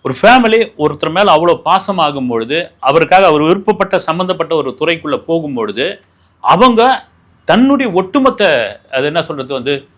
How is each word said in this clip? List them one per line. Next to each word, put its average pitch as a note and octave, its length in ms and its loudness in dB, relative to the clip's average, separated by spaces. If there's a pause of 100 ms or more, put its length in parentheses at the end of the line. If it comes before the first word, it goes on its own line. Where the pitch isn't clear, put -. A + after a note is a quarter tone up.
ஒரு C3 200 -6
ஃபேமிலி A3+ 560 4
ஒருத்தர் D3+ 340 -2
மேல F#3 240 2
அவ்வளோ E3 300 2
பாசமாகும் E3 600 -2
பொழுது, B2 520 -4
அவருக்காக E3 460 4
அவர் D3+ 160 4
விருப்பப்பட்ட F#3+ 580 0
சம்பந்தப்பட்ட E3 560 -4
ஒரு C3+ 240 -4
துறைக்குள்ள D#3+ 380 -4
போகும் D#3+ 360 -4
பொழுது, A#2 480 -4 (400)
அவங்க A#3 640 2 (400)
தன்னுடைய B3+ 460 2
ஒட்டுமொத்த, F#3 880 0 (120)
அது C3+ 140 -2
என்ன D#3 180 -2
சொல்றது C#3 300 -8
வந்து C#3 340 -6 (100)